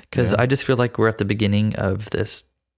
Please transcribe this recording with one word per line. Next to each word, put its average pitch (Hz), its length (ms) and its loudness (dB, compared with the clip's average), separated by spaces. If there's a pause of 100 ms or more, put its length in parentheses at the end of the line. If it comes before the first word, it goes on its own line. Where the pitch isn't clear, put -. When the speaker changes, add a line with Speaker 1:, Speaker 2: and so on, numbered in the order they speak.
(100)
Speaker 1:
'Cause 90 220 0
Speaker 2:
Yeah. 101 100 2
Speaker 1:
I 127 40 2
just 135 180 0
feel 131 120 2
like 120 220 0
we're 110 100 4
at 110 100 -2
the 101 60 0
beginning 104 520 0
of 98 340 -2
this - 320 -6 (360)